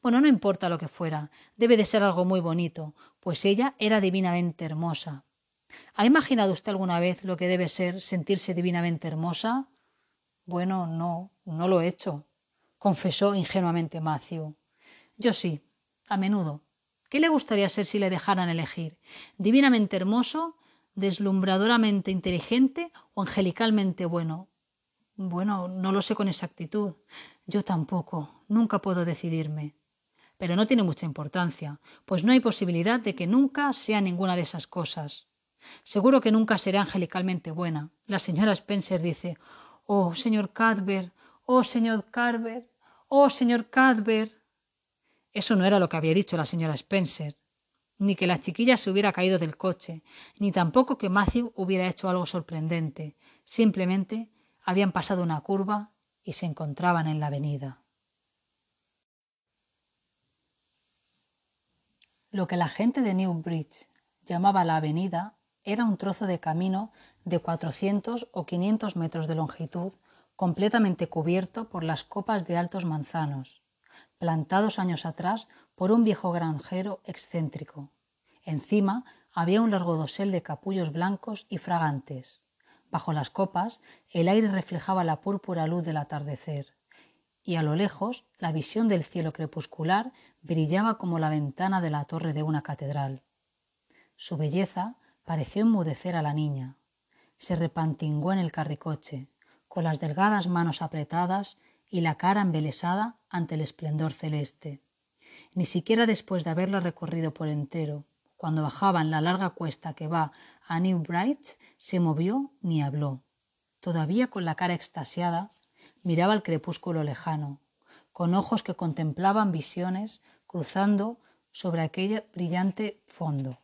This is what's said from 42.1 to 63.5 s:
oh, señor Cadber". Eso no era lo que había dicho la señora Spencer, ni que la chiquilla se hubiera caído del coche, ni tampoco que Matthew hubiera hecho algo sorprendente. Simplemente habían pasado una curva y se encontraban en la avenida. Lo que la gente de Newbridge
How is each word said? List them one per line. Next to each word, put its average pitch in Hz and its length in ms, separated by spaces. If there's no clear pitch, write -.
oh, 277 220
señor 240 400
Cadber". 220 720
Eso 214 240
no 185 100
era 202 140
lo 175 100
que 165 80
había 160 160
dicho 185 240
la 156 80
señora 160 300
Spencer, 160 640
ni 196 180
que 185 120
la 180 120
chiquilla 233 380
se 196 140
hubiera 202 200
caído 185 280
del 160 180
coche, 170 460
ni 202 140
tampoco 220 480
que 196 100
Matthew 202 460
hubiera 185 320
hecho 180 200
algo 180 200
sorprendente. 160 880
Simplemente 196 840
habían 190 300
pasado 180 320
una 160 180
curva 202 500
y 156 120
se - 120
encontraban 160 640
en 156 120
la 151 80
avenida. 143 540
Lo 190 160
que 175 120
la 170 100
gente 247 340
de 202 140
Newbridge 170 720